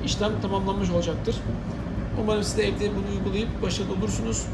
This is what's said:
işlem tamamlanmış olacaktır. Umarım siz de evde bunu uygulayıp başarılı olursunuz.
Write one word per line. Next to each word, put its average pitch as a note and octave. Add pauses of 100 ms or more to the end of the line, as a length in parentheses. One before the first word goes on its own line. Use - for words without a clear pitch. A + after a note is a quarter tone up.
işlem G#3+
tamamlanmış G3
olacaktır. E3+ (840)
Umarım G#3+
siz -
de G3+
evde G3
bunu G3+
uygulayıp G3
başarılı F#3
olursunuz. G#3+